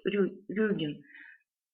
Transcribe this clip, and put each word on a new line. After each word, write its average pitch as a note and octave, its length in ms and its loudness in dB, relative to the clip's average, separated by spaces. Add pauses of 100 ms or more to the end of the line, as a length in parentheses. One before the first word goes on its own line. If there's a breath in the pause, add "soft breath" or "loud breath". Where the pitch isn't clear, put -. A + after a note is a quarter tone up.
Рю-, G3 420 0
Рюгин, F3+ 560 0 (720 loud breath)